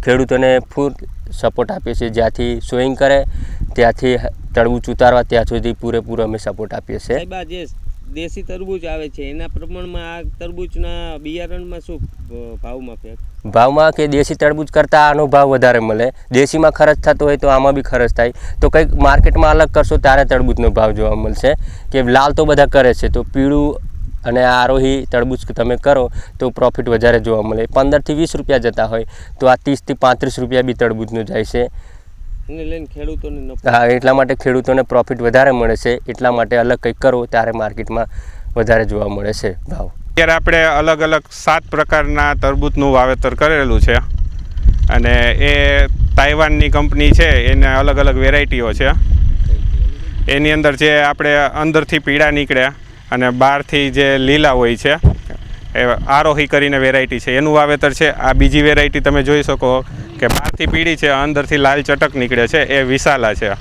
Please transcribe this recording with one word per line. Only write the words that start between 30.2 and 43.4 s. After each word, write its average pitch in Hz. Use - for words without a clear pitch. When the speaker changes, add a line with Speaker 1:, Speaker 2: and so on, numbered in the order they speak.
Speaker 1:
રૂપિયા 127
બી 127
તરબૂચનું 113
જાય 110
છે. 123
Speaker 2:
એને 160
લઈને 160
ખેડૂતોને 147
નફો. 131
Speaker 1:
હા, 120
એટલા 127
માટે 135
ખેડૂતોને 131
પ્રોફિટ 120
વધારે 127
મળે 117
છે, 120
એટલા 123
માટે 117
અલગ 120
કંઈક 117
કરો 127
ત્યારે 113
માર્કેટમાં 110
વધારે 113
જોવા 104
મળે 101
છે 104
ભાવ. -
Speaker 3:
અત્યારે -
આપણે 165
અલગ 156
અલગ 156
સાત 160
પ્રકારના 147
તરબૂચનું 139
વાવેતર 127
કરેલું 151